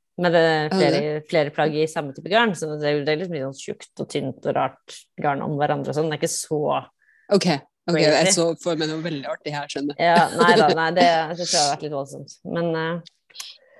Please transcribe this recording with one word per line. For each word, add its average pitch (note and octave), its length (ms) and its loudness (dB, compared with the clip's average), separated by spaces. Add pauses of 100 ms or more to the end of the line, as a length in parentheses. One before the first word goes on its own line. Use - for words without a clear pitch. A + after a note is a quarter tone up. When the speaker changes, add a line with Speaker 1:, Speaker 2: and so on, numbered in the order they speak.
(180)
Speaker 1:
med F3 160 0
det, D#3+ 380 4
Speaker 2:
Ja, F#3+ 60 0
Speaker 1:
flere, C#3+ 220 2
Speaker 2:
det. D3+ 300 -6
Speaker 1:
flere D3+ 220 2
plagg D#3 240 0
i D#3 120 0
samme D3+ 260 -6
type D#3+ 160 -12
garn, A3 260 4
så D3+ 260 -6
det, D3 240 0
det D3+ 80 0
er D3+ 80 -2
liksom F3+ 120 -6
litt C3+ 220 -6
sånn - 60 -18
tjukt - 400 -12
og D3 80 -10
tynt C#3 360 -6
og C#3 100 -2
rart - 420 -4 (240)
garn C#3+ 200 0
om D3+ 160 -4
hverandre C#3+ 320 -2
og C3+ 60 -4
sånn. D#3+ 140 0
Det D3+ 100 -4
er - 60 -6
ikke - 80 -2
så D3 520 -2 (440)
Speaker 2:
Ok, F#3+ 180 2 (400)
ok, E3+ 120 0
jeg D3+ 120 4
Speaker 1:
crazy. D#3+ 240 4
Speaker 2:
så E3 260 2
for E3+ 140 -2
meg D#3 140 -2
noe D#3+ 120 -6
veldig D#3 300 -6
artig D#3 220 -10
her, C#3+ 140 -8
skjønner C#3+ 300 -6
jeg. E3+ 140 4
Speaker 1:
Ja, E3+ 160 6 (100)
nei F3 200 6
da, D#3 160 6
Speaker 2:
<laughs> - 20 -2
Speaker 1:
nei, D#3+ 160 0
det, F3 160 4 (300)
det F3 100 -6
tror - 80 0
jeg D#3 80 4
har C#3+ 140 2
vært D3+ 100 -12
litt D3+ 80 -8
voldsomt. C#3 360 -10 (120)
Men, E3+ 320 -4
eh, E3 240 -4 (800)